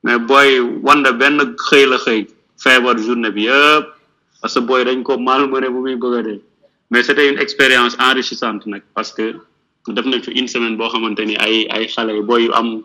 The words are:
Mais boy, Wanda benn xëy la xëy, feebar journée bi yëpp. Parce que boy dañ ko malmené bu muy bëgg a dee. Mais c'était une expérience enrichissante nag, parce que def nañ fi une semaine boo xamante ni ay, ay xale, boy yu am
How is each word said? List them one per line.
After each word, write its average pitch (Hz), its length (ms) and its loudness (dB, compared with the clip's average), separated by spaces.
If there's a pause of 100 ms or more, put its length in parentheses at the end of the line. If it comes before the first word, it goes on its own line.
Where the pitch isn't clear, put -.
Mais 120 140 0
boy, 135 420 4 (220)
Wanda 139 300 4
benn 139 260 2 (300)
xëy 139 180 6
la 131 120 2
xëy, 110 280 -2 (320)
feebar 127 400 2
journée 117 320 -2
bi 104 180 -4
yëpp. 147 380 4 (540)
Parce 113 140 -8
que 131 60 0
boy 123 240 0
dañ 127 180 -2
ko 127 160 -2
malmené 131 500 0
bu 123 140 -4
muy 131 140 -4
bëgg 123 220 -2
a 113 40 -4
dee. 107 180 -8 (500)
Mais - 120 2
c'était 143 300 2
une 139 60 -4
expérience 127 600 2
enrichissante 120 680 -2
nag, 101 160 -10 (120)
parce 104 180 -6
que 110 220 -6 (540)
def 117 160 -4
nañ 135 180 -2
fi - 100 -12
une 127 160 -2
semaine 117 280 -4
boo 113 120 -4
xamante 113 380 -4
ni 104 100 -4
ay, 110 340 0
ay 110 160 -6
xale, 110 360 -4
boy 117 220 2
yu 117 80 0
am 113 320 -2